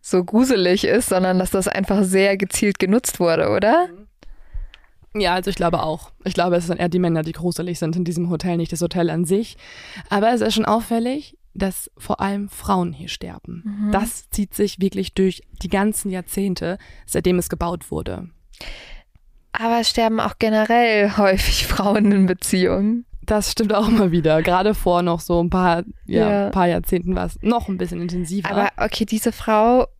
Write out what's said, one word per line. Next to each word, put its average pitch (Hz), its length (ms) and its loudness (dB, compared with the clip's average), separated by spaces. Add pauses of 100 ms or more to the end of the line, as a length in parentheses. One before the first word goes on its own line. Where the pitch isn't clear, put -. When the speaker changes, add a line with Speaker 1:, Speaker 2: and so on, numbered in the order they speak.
Speaker 1:
so 180 240 0
gruselig 202 600 2
ist, - 260 2
sondern 185 280 2
dass 185 120 0
das 190 180 0
einfach 196 340 0
sehr 190 360 2
gezielt 202 400 0
genutzt 202 420 0
wurde, 165 300 2
oder? 285 380 4 (1300)
Speaker 2:
Ja, 185 200 2
also 185 160 -2
ich 185 60 -4
glaube 170 260 0
auch. 160 300 -6 (120)
Ich 185 100 -2
glaube, 175 220 2
es 170 100 0
sind 175 120 -2
eher 175 100 0
die 180 120 0
Männer, 165 220 2
die 165 100 -6
gruselig 170 460 -4
sind 165 160 -2
in 180 100 -2
diesem 175 260 -2
Hotel, 170 260 -2
nicht 165 160 -2
das 165 80 -6
Hotel 170 300 0
an 165 140 -2
sich. 196 340 -2 (500)
Aber 202 240 2
es 240 80 0
ist 214 140 0
schon 220 100 2
auffällig, 233 720 -2 (160)
dass 190 460 -6
vor - 220 -6
allem 202 280 -4
Frauen 180 440 -2
hier 147 160 -14
sterben. 175 580 -14
Speaker 1:
Mhm. 208 260 -2
Speaker 2:
Das 208 380 -4
zieht 202 240 -4
sich 202 260 -2
wirklich 190 320 -2
durch 190 300 0 (200)
die 185 60 -4
ganzen 202 420 -2
Jahrzehnte, 185 680 -4 (260)
seitdem 180 340 0
es - 120 -4
gebaut 170 400 -6
wurde. 160 400 -8 (1200)
Speaker 1:
Aber 233 280 -2
es 226 100 -2
sterben 220 300 0
auch - 180 -4
generell 214 800 2
häufig 190 480 2
Frauen 202 460 2
in 190 140 6
Beziehungen. 190 800 0 (220)
Speaker 2:
Das 214 260 0
stimmt 214 220 0
auch 214 140 2
immer 214 220 4
wieder. 160 320 2
Gerade 185 320 2
vor 175 280 2
noch 170 180 0
so 170 220 0
ein 170 80 0
paar, 180 320 2 (240)
ja, 214 240 2
Speaker 1:
Ja. 202 200 0
Speaker 2:
paar 185 180 2
Jahrzehnten 175 460 0
war 180 120 -2
es - 160 -10
noch 233 260 0
ein 190 80 -4
bisschen 175 240 -6
intensiver. 175 500 -6
Speaker 1:
Aber 202 180 0 (100)
okay, - 260 -2
diese 220 280 -2
Frau 226 540 4 (140)